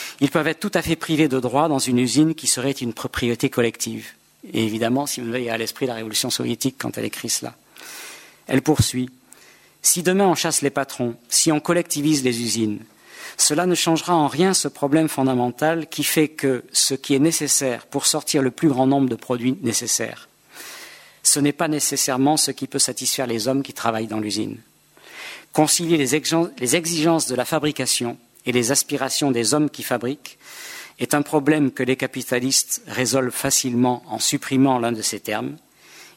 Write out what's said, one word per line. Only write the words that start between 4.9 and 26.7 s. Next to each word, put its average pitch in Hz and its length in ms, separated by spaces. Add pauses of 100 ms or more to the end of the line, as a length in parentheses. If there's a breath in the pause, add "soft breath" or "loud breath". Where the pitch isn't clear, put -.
Simone 123 280
Veil 120 180
a 113 40
à 113 40
l'esprit 113 280
la 123 80
révolution 113 360
soviétique 120 480
quand 113 180
elle 113 80
écrit 110 240
cela. - 260 (920 loud breath)
Elle 135 160
poursuit. « 127 480 (720 soft breath)
Si - 200
demain 190 240
on 175 80
chasse 156 280
les 139 80
patrons, 123 460 (120)
si - 240
on 151 80
collectivise 151 640
les 120 160
usines, 110 380 (600 loud breath)
cela 170 280
ne 180 80
changera 165 400
en 151 140
rien 180 240
ce 156 160
problème 151 400
fondamental 135 800
qui - 160
fait 151 240
que 135 440
ce - 220
qui 135 200
est 135 40
nécessaire 139 680
pour - 200
sortir 147 360
le 131 80
plus 160 180
grand 131 180
nombre 139 220
de 117 60
produits 123 480
nécessaires, 113 640 (960 loud breath)
ce - 180
n'est 143 140
pas 165 140
nécessairement 139 680
ce 147 140
qui 131 160
peut 139 120
satisfaire 127 480
les 117 220
hommes 135 140
qui 131 100
travaillent 113 340
dans 107 140
l'usine. 107 380 (920 loud breath)
Concilier 160 440
les 135 180
exigen-, 165 440
les 127 180